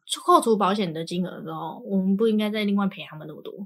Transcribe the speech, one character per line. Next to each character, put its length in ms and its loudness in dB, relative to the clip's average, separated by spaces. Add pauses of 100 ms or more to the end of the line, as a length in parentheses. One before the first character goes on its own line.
凑 340 4
除 140 4
保 180 4
险 180 0
的 120 -6
金 220 -2
额 160 -10
之 100 -10
后， 340 -8
我 120 0
们 180 2
不 100 2
应 120 4
该 120 0
在 140 -2
另 140 0
外 100 2
赔 220 -8
他 80 -14
们 100 -12
那 60 -12
么 80 -16
多。 120 -12 (120)